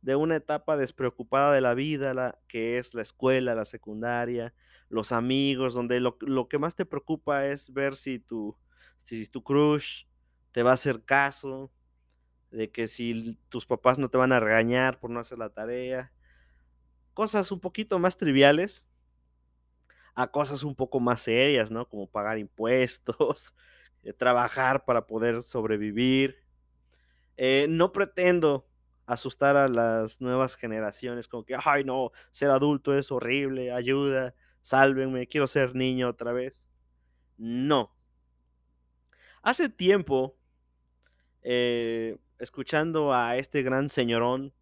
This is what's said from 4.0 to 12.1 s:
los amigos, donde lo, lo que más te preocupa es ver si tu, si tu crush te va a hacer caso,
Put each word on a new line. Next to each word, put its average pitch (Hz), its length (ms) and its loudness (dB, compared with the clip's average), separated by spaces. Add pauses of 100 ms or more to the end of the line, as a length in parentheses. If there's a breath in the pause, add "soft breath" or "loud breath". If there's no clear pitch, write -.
los 110 240 -4
amigos, 131 600 0
donde 123 260 0
lo, 123 200 0
lo 131 280 -2
que 147 100 -2
más 156 180 -2
te 180 100 -6
preocupa 143 600 -4
es 143 260 -6
ver 139 240 -2
si 131 220 -8
tu, 110 380 -8 (400 soft breath)
si 113 300 -12
tu - 160 -12
crush 147 600 0 (480)
te 120 100 0
va 123 80 6
a 131 40 8
hacer 123 300 -4
caso, 135 680 -2 (800)